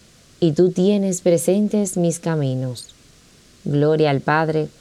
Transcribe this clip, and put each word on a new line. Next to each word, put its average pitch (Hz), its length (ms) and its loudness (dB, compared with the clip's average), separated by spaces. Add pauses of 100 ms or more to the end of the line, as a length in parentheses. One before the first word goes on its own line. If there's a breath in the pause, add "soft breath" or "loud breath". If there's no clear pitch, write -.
(420)
y 165 100 2
tú 175 200 2
tienes 190 500 0
presentes 196 760 0
mis 170 240 0
caminos. 131 680 -4 (760)
Gloria 151 460 2
al 139 100 0
Padre, 156 480 0 (140)